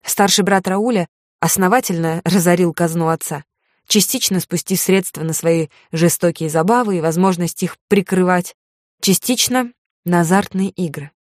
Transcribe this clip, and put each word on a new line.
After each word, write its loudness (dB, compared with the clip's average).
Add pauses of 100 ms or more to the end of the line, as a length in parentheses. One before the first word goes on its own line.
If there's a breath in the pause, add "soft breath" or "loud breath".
Старший 0
брат 2
Рауля 0 (300)
основательно 0
разорил 2
казну -2
отца, -6 (420)
частично 0
спустив -4
средства 0
на -4
свои 0 (240 soft breath)
жестокие 0
забавы 2
и 0
возможность 0
их -6 (120)
прикрывать, 0 (440)
частично 0 (320)
на 2
азартные 0
игры. -8 (100)